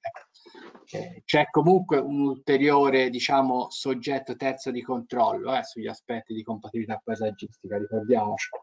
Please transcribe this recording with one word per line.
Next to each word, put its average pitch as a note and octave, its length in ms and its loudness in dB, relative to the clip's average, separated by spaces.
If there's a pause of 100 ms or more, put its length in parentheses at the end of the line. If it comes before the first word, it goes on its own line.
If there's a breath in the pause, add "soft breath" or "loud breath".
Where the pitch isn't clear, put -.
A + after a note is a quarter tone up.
Ecco. - 960 -16
Eh, - 280 -12
c'è - 260 2
comunque E3+ 480 4
un C#3+ 220 0
ulteriore, C#3 920 4
diciamo, B2+ 600 0
soggetto C3 680 -4
terzo C3+ 340 -4
di B2 120 -6
controllo, A#2+ 720 0
eh, B2 80 -2
sugli A2 240 -10
aspetti A2+ 460 -8
di A2 80 -8
compatibilità A2+ 600 -6
paesaggistica, G#2 760 -6
ricordiamoci. G#2+ 680 0 (140)